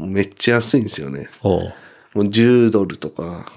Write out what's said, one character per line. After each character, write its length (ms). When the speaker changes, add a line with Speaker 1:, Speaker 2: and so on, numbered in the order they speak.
Speaker 1:
め 220
っ 60
ち 240
ゃ 40
安 220
い 20
ん 40
で 60
す 100
よ 100
ね。 180
Speaker 2:
お 160
う。 160
Speaker 1:
も 80
う 60
十 420
ド 140
ル 140
と 120
か。 360